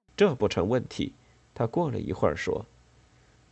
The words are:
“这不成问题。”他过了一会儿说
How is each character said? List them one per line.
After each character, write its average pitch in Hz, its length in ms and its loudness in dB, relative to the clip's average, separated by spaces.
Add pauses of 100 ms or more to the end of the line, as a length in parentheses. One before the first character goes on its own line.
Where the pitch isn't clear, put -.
(160)
“这 190 200 4
不 104 120 2
成 95 220 0
问 123 160 0
题。” - 280 -6 (420)
他 120 100 -2
过 165 240 -2
了 104 100 -4
一 - 140 -6
会 - 140 2
儿 78 80 2
说 - 320 -4 (840)